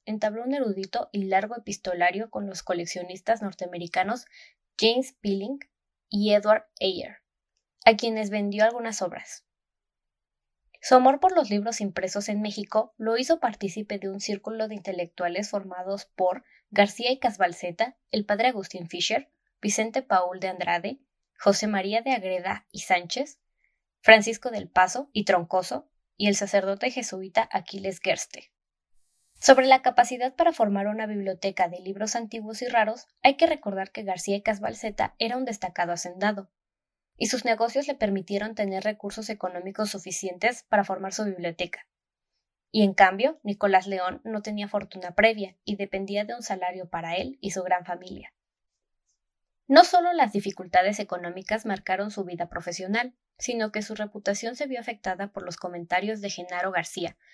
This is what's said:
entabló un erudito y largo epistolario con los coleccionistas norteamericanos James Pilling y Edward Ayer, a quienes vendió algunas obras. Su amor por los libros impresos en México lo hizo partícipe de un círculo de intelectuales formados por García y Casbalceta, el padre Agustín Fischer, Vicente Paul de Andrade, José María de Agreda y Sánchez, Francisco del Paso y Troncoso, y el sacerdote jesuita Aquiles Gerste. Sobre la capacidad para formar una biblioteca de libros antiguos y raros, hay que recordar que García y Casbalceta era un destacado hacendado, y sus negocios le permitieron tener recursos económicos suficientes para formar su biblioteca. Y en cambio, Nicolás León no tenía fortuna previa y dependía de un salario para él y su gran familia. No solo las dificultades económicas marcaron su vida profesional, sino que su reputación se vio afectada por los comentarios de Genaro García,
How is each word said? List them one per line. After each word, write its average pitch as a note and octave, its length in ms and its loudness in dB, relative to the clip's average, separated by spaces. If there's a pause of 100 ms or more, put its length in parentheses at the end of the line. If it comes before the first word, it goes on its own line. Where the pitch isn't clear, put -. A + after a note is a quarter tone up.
entabló G#3+ 400 -4
un C4 80 -2
erudito A3 600 -4
y G3+ 120 -2
largo G3 320 0
epistolario F#3 720 -2
con G#3 180 -8
los F#3 160 -10
coleccionistas F3+ 760 -4
norteamericanos F#3 840 -4 (520)
James B3 440 2
Pilling G#3 380 -2 (500)
y G#3 240 2
Edward G#3 320 4 (120)
Ayer, - 440 -4 (640)
a A3+ 100 8
quienes A3 320 -2
vendió G#3 360 0
algunas A3+ 360 0
obras. - 460 -8 (1400)
Su B3+ 120 8
amor C4 240 8
por F#4 120 4
los D4+ 160 2
libros G#3 320 -2
impresos G3 480 -4
en G#3 140 -2
México G#3+ 560 -2
lo A3+ 180 0
hizo C4 220 2
partícipe G#3 600 -4
de G3 120 -6
un G3 100 -8
círculo G#3+ 480 -6
de G#3+ 60 -10
intelectuales F3+ 720 -6
formados F#3+ 580 -6 (100)
por F#3 280 2 (260)
García G#3 420 2
y C4+ 80 -4
Casbalceta, F#3+ 760 -2 (140)
el G#3 160 -2
padre G#3+ 220 4
Agustín G3 400 -6
Fischer, A3 420 -2 (300)
Vicente A3 420 -2
Paul F#3 380 2
de F#3+ 80 -4
Andrade, F3 500 -4 (400)
José G3+ 300 4
María G#3 340 0
de C4 100 0
Agreda F#3 600 -4
y - 80 -14
Sánchez, F3+ 600 -2 (600)
Francisco A3 480 6
del G3 180 -10
Paso F#3 440 2
y G3+ 120 -2
Troncoso, F3+ 640 0 (280)
y G3+ 100 0
el G3+ 80 4
sacerdote G3+ 560 0
jesuita G3+ 600 -4
Aquiles F#3+ 500 -6
Gerste. - 500 -4 (880)
Sobre C4 260 8
la C4 140 8
capacidad B3+ 540 2
para A3+ 180 4
formar G3+ 360 2
una A3 180 -2
biblioteca F#3+ 600 -2
de F3+ 100 -10
libros G3 380 -6
antiguos A3 460 -8
y B3 40 -6
raros, A#3 400 0 (160)
hay C#4 140 8
que E4 100 4
recordar G3+ 460 -2
que F3+ 100 -10
García F#3+ 320 -2
y G3+ 80 -4
Casbalceta G#3 800 -4
era A#3 160 -2
un C4 80 -4
destacado F3+ 480 -4
hacendado, F#3+ 580 -4 (640)
y A#3+ 100 -2
sus A#3 180 -2
negocios A#3 420 0
le C#4+ 80 -2
permitieron G3+ 640 -2
tener F#3+ 260 -2
recursos G#3 480 -6
económicos F#3+ 600 -6
suficientes F#3+ 760 -4
para G3+ 180 2
formar F#3+ 300 -4
su G#3+ 120 -4
biblioteca. F3 600 -6 (840)
Y G#3+ 100 6
en G3 120 6
cambio, G3+ 500 6
Nicolás G3 420 2
León F#3 380 -4
no G#3+ 180 -6
tenía G#3 240 -6
fortuna F#3+ 480 -8
previa G#3+ 480 2
y G#3 140 -4
dependía G3 480 -4
de A#3 100 -10
un A#3+ 80 -14
salario F#3 460 -6
para E3+ 280 -6
él B3 240 -6
y F#3+ 120 -6
su F#3 100 -4
gran F3+ 220 0
familia. F3+ 500 -12 (1300)
No D#4 160 12
solo F4 280 4
las C4+ 200 2
dificultades G3 680 0
económicas F#3+ 680 -6
marcaron G3 440 -2
su G#3 140 -6
vida F3 240 -8
profesional, F#3+ 640 -6 (240)
sino A3+ 340 -2
que G#3+ 100 -4
su G#3+ 120 -8
reputación G#3 600 -4
se D4 120 -6
vio C4 120 -4
afectada G3+ 540 -6
por G3 100 -10
los F3 140 -10
comentarios F#3 640 -4
de G3 100 -6
Genaro F3+ 400 -6
García, E3+ 460 -4 (180)